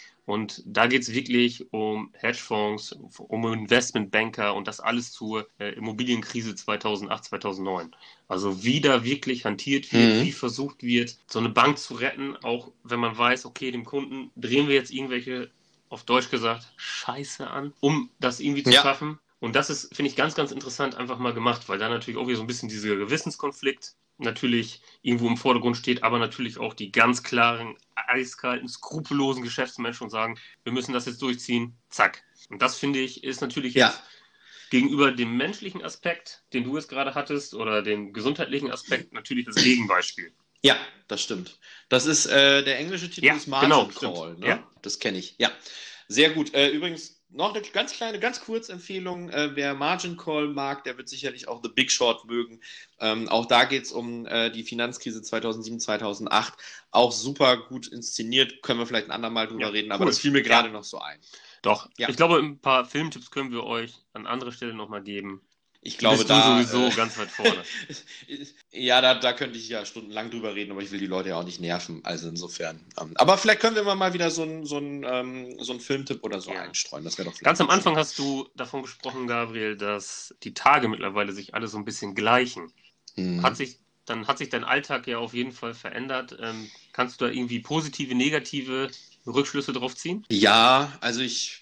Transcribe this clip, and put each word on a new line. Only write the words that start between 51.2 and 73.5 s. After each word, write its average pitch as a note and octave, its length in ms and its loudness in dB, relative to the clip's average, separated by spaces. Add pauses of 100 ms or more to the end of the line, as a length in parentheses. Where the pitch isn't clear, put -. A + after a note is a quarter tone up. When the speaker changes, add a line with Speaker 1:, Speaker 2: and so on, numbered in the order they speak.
Speaker 2:
auch A#2 160 -8
The A#2 60 -6
Big C3 200 2
Short A#2 360 2
mögen. A#2 340 -4 (400)
Ähm, A2 300 0
auch A#2 160 4
da A#2+ 180 6
geht's C3 300 -2
um, A#2+ 320 -6
äh, A#2 260 0
die A2+ 120 -10
Finanzkrise A#2 600 -6
zweitausendsieben, A2+ 560 -4
zweitausendacht. G#2+ 720 -2 (380)
Auch A#2+ 220 6
super C3 440 4
gut A#2+ 300 -12
inszeniert. A#2+ 720 -2
Können A#2+ 180 0
wir A#2 60 -2
vielleicht A2+ 220 -2
ein - 40 -10
andermal A2+ 360 -2
drüber A2 140 -8
Speaker 1:
Ja, A2 80 0
Speaker 2:
reden, G#2+ 240 -2
aber G2 100 0
Speaker 1:
cool. E3 80 4
Speaker 2:
das - 80 0
fiel C#3+ 120 2
mir C#3 80 6
Speaker 1:
Ja. C3 40 2
Speaker 2:
gerade A#2 260 4
noch G#2+ 140 -10
so - 160 -12
ein. D2 180 -12 (440)
Speaker 1:
Doch. G#2 260 2 (100)
Speaker 2:
Ja. A#2+ 120 -2
Speaker 1:
Ich B2 80 -4
glaube, E3 220 6
ein C#3+ 200 -2
paar C3 260 4
Filmtipps C#3+ 460 -6
können C3+ 200 -6
wir A#2 120 -4
euch A#2 300 -4 (180)
an A2 160 -12
anderer B2 240 -6
Stelle A#2+ 220 -10
noch G#2+ 160 -10
mal G#2 120 -8
geben. G2 400 -10 (420)
Speaker 2:
Ich - 140 -10
glaube, A2+ 200 6
Speaker 1:
Bist A2+ 120 2
du A2 40 8
Speaker 2:
da, A2 100 10 (200)
Speaker 1:
sowieso B2 260 4
Speaker 2:
äh, G#2+ 60 2
Speaker 1:
ganz A2+ 220 0
weit G#2+ 140 -6
vorne. - 320 2 (240)
Speaker 2:
<laughs> - 840 -16
ja, B2+ 300 6
da, B2+ 140 8
da B2 180 2
könnte B2 240 -4
ich G#2+ 100 -12
ja A2 160 -6
stundenlang A2 460 -10
drüber A2 240 -6
reden, G2+ 180 -6
aber G2 120 -6
ich G2 80 -10
will G2+ 80 -6
die G2 80 -4
Leute F#2 220 -2
ja E2+ 100 -2
auch F2 40 -4
nicht F2 160 -10
nerven. E2+ 440 -6
Also E2 260 -6
insofern, E2 500 -10 (200)
ähm, E2 160 -10
aber E3+ 240 8
vielleicht G#3+ 220 4